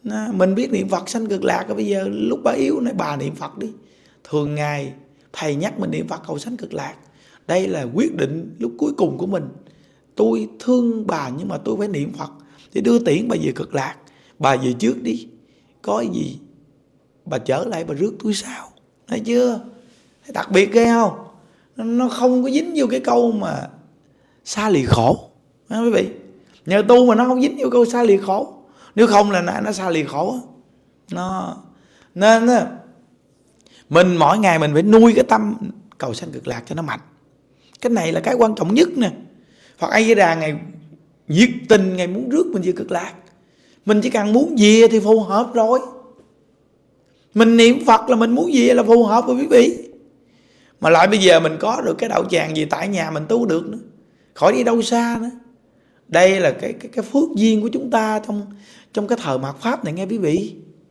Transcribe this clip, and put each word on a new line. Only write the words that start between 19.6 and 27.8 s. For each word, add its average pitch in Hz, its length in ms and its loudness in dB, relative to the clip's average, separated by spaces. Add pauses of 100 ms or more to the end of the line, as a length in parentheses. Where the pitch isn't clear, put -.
Thấy - 80 -18
đặc - 180 -6
biệt 196 200 2
ghê 233 140 4
không? 233 260 2 (640)
Nó, 226 80 -12
nó 233 260 -2
không 247 340 0
có 269 60 -2
dính 330 260 -2
vô 277 160 2
cái 254 80 -2
câu 240 320 2
mà 180 380 -6 (760)
xa 214 240 -4
lìa 143 160 2
khổ. 117 440 2 (400)
Thấy 214 80 -6
không 233 80 -2
quý 233 60 2
vị? 190 180 0 (560)
Nhờ 196 220 2
tu 247 180 8
mà 233 100 4
nó 240 100 2
không 254 160 0
dính - 180 -2
vô 254 120 -2
câu 240 140 4